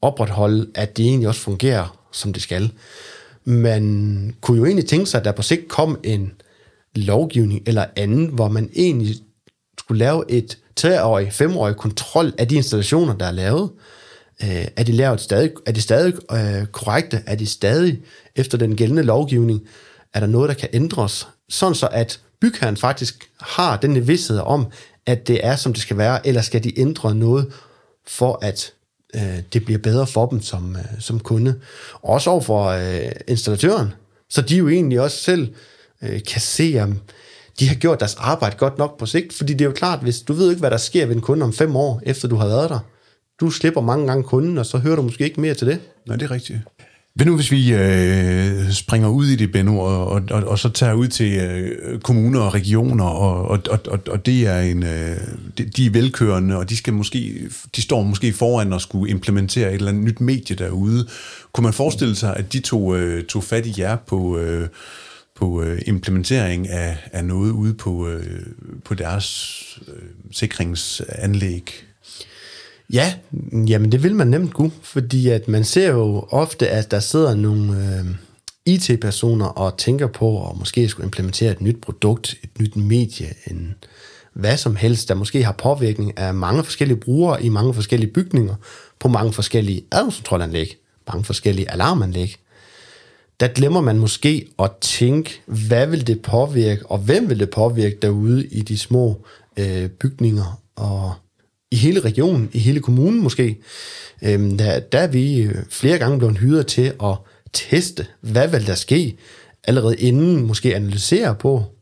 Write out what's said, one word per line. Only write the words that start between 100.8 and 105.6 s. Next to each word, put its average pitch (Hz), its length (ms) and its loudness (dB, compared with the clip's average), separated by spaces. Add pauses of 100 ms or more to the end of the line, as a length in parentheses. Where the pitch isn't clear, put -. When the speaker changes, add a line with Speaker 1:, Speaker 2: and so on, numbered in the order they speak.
Speaker 1:
i 123 40 0
hele 151 240 4
regionen, 123 540 2
i 123 60 0
hele 131 200 4
kommunen 143 420 2
måske. 117 360 0 (640)
Øhm, 101 360 2
der, 101 220 2
der - 200 0
er 180 80 2
vi, 135 340 2
øh, 101 140 0 (140)